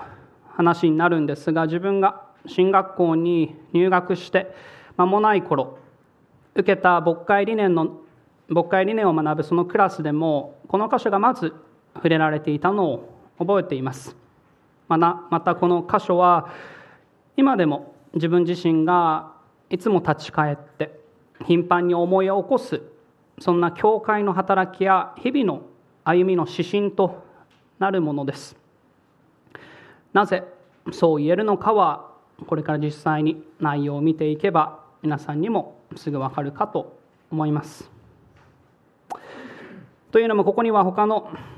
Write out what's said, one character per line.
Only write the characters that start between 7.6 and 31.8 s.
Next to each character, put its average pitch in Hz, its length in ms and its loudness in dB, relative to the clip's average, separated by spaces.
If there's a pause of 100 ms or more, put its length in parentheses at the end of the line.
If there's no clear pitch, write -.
の、 160 220 -2 (520)
牧 165 180 0
会 190 180 2
理 214 80 -2
念 214 140 0
を 165 60 4
学 156 240 0
ぶ 151 60 -4
そ 165 120 -2
の 175 100 2
ク 180 120 -2
ラ 196 120 4
ス - 140 -8
で 151 80 -2
も、 151 560 -2
こ 185 100 -2
の 220 120 -2
箇 247 140 0
所 220 80 0
が 196 80 2
ま 240 140 2
ず - 200 -6 (420)
触 - 140 -2
れ 160 80 4
ら 156 120 2
れ 151 100 -2
て 151 120 -4
い 147 80 -2
た 185 120 0
の 196 180 0
を 117 200 -8 (300)
覚 190 200 0
え 180 40 0
て 151 120 -6
い 131 60 -6
ま 131 120 -6
す。 - 220 -18 (720)
ま 165 120 2
た、 175 300 2
ま 165 120 0
た 175 140 0
こ 175 120 0
の 175 220 2
箇 202 160 0
所 175 120 2
は、 175 320 4 (880)
今 269 200 4
で 175 80 2
も 143 280 -4 (200)
自 165 140 -2
分 175 160 4
自 175 180 -2
身 160 240 2
が 170 460 0 (380)
い 180 80 -4
つ 180 120 -2
も 190 100 4
立 160 260 -2
ち - 60 -14
返 151 220 0
っ - 40 -4
て、 - 420 -10 (460)
頻 175 180 4
繁 175 240 0
に 175 80 2
思 185 280 2
い - 20 0
起 190 180 -2
こ 240 140 0
す、 - 240 -6 (580)
そ 175 140 0
ん 175 80 2
な 170 100 0
教 214 300 0
会 208 220 0
の 196 100 0
働 185 440 0
き 190 60 -4
や 190 340 2
日 254 140 -4
々 269 140 0
の 147 160 -2 (420)
歩 180 240 4
み 185 80 2
の 160 140 0
指 - 200 -6
針 202 220 -2
と 190 320 -2 (560)
な 190 100 0
る 185 120 0
も 147 120 -2
の 143 120 -6
で 143 80 -4
す。 - 300 -20 (1500)
な 196 140 4
ぜ 185 160 -2 (480)
そ 160 280 2
う - 20 -2
言 156 120 0
え - 20 2
る 214 80 -2
の 208 140 0
か - 160 0
は、 160 380 0 (360)